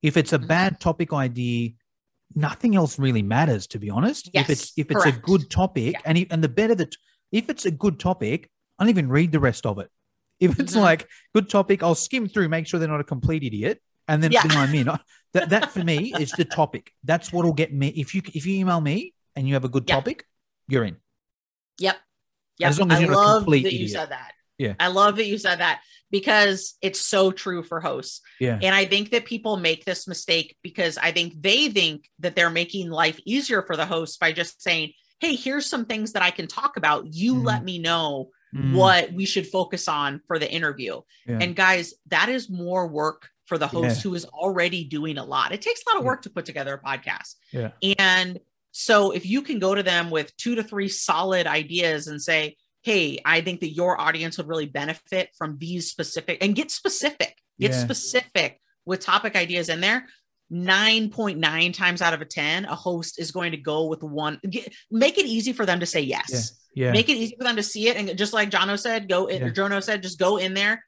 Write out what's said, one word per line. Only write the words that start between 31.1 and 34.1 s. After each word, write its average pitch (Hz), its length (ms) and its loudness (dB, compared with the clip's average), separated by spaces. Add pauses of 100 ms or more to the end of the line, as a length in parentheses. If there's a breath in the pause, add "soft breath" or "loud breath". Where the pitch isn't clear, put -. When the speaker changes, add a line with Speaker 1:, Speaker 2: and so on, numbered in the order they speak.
Speaker 2:
think 170 300 -4
they 233 280 2
think 165 400 -2 (100)
that 165 160 -4
they're 170 140 2
making 170 400 -4
life 160 360 0
easier 233 380 -2
for 170 120 -4
the 151 100 -2
host 165 340 -4